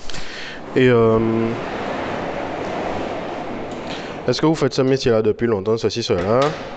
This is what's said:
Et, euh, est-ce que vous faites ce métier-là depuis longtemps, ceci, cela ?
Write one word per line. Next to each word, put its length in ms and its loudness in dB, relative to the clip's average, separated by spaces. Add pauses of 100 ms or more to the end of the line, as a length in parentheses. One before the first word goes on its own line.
(760)
Et, 120 6
euh, 600 4 (2750)
est-ce 120 0
que 60 0
vous 80 4
faites 220 0
ce 80 2
métier-là 400 4
depuis 240 2
longtemps, 300 2
ceci, 260 -2
cela ? 380 2 (360)